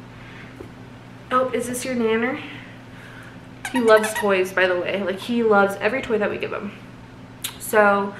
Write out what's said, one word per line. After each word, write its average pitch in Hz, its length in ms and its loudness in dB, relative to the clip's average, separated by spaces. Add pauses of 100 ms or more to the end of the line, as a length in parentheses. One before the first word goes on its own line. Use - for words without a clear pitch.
(1300)
Oh, 254 180 2
is 233 160 -2
this 247 180 -6
your 262 120 -2
nanner? 233 440 0 (1300)
He 262 80 2
loves 214 340 6
toys, 190 380 2
by 185 160 4
the 180 100 2
way. 185 240 -2
Like, 196 160 -2
he 240 240 0
loves 202 380 6
every 240 220 0
toy 233 160 0
that 202 120 0
we - 80 -6
give - 140 -6
him. - 180 -6 (880)
So, 202 600 4